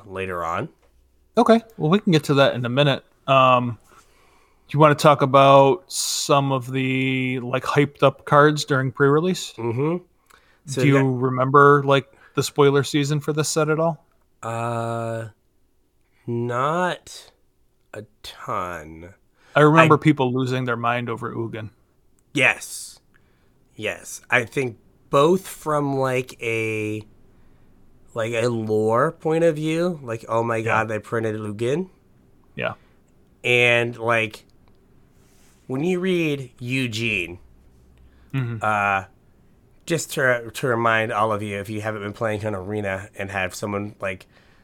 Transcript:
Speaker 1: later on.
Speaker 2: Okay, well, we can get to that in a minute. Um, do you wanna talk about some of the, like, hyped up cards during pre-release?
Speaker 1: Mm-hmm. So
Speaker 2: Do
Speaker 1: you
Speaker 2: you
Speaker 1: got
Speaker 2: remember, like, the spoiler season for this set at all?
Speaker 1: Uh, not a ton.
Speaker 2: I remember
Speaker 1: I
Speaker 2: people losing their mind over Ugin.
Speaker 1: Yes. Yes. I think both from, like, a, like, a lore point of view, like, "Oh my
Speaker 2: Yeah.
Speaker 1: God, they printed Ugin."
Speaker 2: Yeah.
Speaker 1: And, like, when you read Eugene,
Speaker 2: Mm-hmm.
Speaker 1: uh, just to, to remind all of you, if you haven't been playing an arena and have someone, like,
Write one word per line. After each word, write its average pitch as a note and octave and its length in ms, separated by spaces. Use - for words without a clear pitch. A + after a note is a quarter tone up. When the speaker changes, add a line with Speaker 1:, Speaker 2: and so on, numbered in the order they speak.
Speaker 1:
later F#2 400
on. F#2+ 240
Speaker 2:
Okay, A3+ 240
well, D#3 140
we G#3 80
can F3+ 140
get D3 120
to D3+ 100
that C#3 200
in B2 100
a A#2 40
minute. C#3 340
Um, B2+ 500
do - 80
you C#3+ 40
wanna D3 160
talk C#3+ 280
about C#3 680
some - 600
of B2+ 200
the, C3 680
like, B2 240
hyped C#3+ 400
up - 220
cards D3 400
during C3 260
pre-release? D3+ 640
Speaker 1:
Mm-hmm. B2 440
So C#3 140
Speaker 2:
Do C#3 60
Speaker 1:
you C#3 100
Speaker 2:
you C3+ 60
Speaker 1:
got B2+ 180
Speaker 2:
remember, C3+ 600
like, C#3 300
the C3+ 80
spoiler C#3+ 400
season D3 360
for D3 140
this D3 160
set D#3 200
at D#3 100
all? E3 260
Speaker 1:
Uh, A#2 840
not C3 1040
a A2 120
ton. E2+ 920
Speaker 2:
I D3 60
remember D#3 340
Speaker 1:
I - 20
Speaker 2:
people C#3 340
losing B2+ 340
their A#2+ 120
mind A#2+ 320
over A#2 240
Ugin. A2 380
Speaker 1:
Yes. - 680
Yes. G2+ 540
I B2 160
think B2 320
both E3 380
from, D3 500
like, B2+ 440
a, A2 600
like, A#2 200
a A#2 140
lore A2+ 640
point E3 320
of E3 120
view, D#3+ 480
like, A#2 260
"Oh A2+ 140
my A2+ 140
Speaker 2:
Yeah. A2+ 60
Speaker 1:
God, A2 60
they G#2+ 100
printed A2 360
Ugin." A#2 540
Speaker 2:
Yeah. B1 180
Speaker 1:
And, A#2+ 540
like, A2+ 480
when C3 180
you F3+ 160
read D#3+ 600
Eugene, A2+ 800
Speaker 2:
Mm-hmm. A#2+ 280
Speaker 1:
uh, G2+ 440
just - 260
to, A#2+ 380
to - 160
remind A2+ 440
all A2 220
of G2+ 80
you, G#2 160
if G2+ 100
you G#2+ 140
haven't G#2+ 220
been G#2 100
playing G#2+ 320
an G#2+ 80
arena F#2+ 640
and G2 140
have F#2 240
someone, G#2 440
like, F#2+ 280